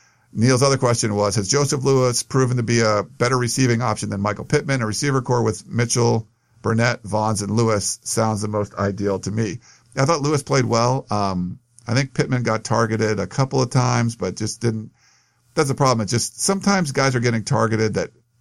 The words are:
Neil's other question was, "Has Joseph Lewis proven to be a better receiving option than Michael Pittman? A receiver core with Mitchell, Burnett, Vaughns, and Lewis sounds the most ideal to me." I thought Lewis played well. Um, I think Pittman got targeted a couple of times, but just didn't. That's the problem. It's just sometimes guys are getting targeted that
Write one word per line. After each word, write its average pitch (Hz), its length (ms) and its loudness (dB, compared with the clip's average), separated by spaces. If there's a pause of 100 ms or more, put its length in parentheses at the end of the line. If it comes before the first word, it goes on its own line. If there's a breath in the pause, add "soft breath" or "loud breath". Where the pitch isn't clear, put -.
(320 soft breath)
Neil's 120 300 2
other 135 160 4
question 117 380 0
was, 104 200 0
"Has 101 140 -2
Joseph 139 340 0
Lewis 127 380 2
proven 127 360 0
to 120 60 -2
be 117 180 2
a 107 200 4
better 123 380 0
receiving 120 420 0
option 107 300 -4
than 98 100 -4
Michael 104 240 -2
Pittman? 139 380 0
A - 20 -2
receiver 131 380 -2
core 123 180 0
with 110 260 -2
Mitchell, 117 600 0 (340)
Burnett, 117 400 0
Vaughns, 107 400 -2
and 98 80 -6
Lewis 110 540 0
sounds 110 400 0
the 110 40 -4
most 104 280 -4
ideal 101 420 -2
to 95 140 -6
me." 113 300 -4 (360 soft breath)
I 135 80 2
thought 156 160 0
Lewis 143 220 0
played 135 220 0
well. 120 440 0
Um, 95 480 -2 (300)
I 120 80 -2
think 135 180 -2
Pittman 123 300 -2
got 110 200 -2
targeted 110 560 0
a 95 60 -2
couple 135 380 -2
of 123 80 -4
times, 120 440 0
but 95 200 -4
just - 260 -6
didn't. 110 300 -4 (640 soft breath)
That's 151 140 2
the 135 60 -2
problem. 127 260 2
It's 98 100 -4
just - 280 -2
sometimes 190 520 0
guys 135 240 2
are 123 40 2
getting 117 260 0
targeted 110 500 0
that 87 160 -2 (300)